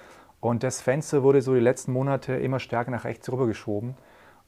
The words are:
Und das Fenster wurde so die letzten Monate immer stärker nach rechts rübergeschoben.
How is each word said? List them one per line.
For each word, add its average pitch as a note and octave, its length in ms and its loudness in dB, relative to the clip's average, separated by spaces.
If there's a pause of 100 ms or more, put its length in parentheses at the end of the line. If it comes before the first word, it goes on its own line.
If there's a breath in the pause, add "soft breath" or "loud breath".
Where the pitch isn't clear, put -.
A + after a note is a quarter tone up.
(400 loud breath)
Und A#2 200 0
das C3 200 -4
Fenster C#3+ 420 0
wurde C#3 180 6
so C3 140 2
die B2+ 40 4
letzten B2+ 320 2
Monate C3 440 -2
immer C3 240 -2
stärker A#2+ 320 -4
nach A#2 140 -6
rechts A#2+ 260 -8
rübergeschoben. A#2 640 -4 (520 loud breath)